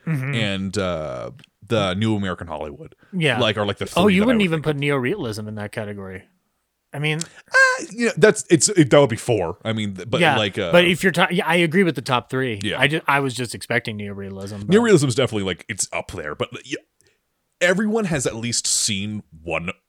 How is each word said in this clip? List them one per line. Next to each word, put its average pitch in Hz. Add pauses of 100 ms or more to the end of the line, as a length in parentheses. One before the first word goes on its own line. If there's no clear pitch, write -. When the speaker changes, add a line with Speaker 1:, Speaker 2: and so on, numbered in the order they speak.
Speaker 1:
Mm-hmm. 143
Speaker 2:
and, 98
uh, 78 (340)
the 101
New 110
American 92
Hollywood. 76 (180)
Speaker 1:
Yeah. 151
Speaker 2:
Like, 110
are, 104
like, 101
the -
Speaker 1:
Oh, 175
Speaker 2:
three 202
Speaker 1:
you 190
Speaker 2:
that -
I 220
Speaker 1:
wouldn't 247
Speaker 2:
would 202
Speaker 1:
even 160
Speaker 2:
think 151
Speaker 1:
put -
neorealism 139
in 107
that 104
category. 98 (680)
I 143
mean, 151
Speaker 2:
Uh, 523
you 233
know, 196
that's, 202
it's, 165
it, 165
that 147
would 143
be 120
four. 92
I 113
mean, 104
th-, 92
but 127
Speaker 1:
yeah, 151
Speaker 2:
like, 104
uh, 92
Speaker 1:
but 175
if 175
you're 185
ta-, 175
yeah, 175
I 165
agree 175
with 165
the 139
top 123
three. 131
Speaker 2:
Yeah. 98
Speaker 1:
I 135
ju-, 160
I 143
was 135
just 120
expecting 117
neorealism, 101
but 170
Speaker 2:
Neorealism 208
is 117
definitely, 110
like, 90
it's 98
up 85
there, 76
but, - (160)
yeah, 135 (840)
everyone 214
has 151
at -
least 117
seen 104 (180)
one 82 (200)